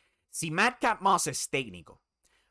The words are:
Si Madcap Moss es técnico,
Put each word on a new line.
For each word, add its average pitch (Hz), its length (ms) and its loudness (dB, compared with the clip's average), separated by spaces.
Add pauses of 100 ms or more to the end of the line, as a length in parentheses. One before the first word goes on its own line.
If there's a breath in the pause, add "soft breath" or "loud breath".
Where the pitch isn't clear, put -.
(300)
Si 165 200 -6
Madcap 226 500 0
Moss 190 260 4
es - 220 -4
técnico, 104 540 -8 (480)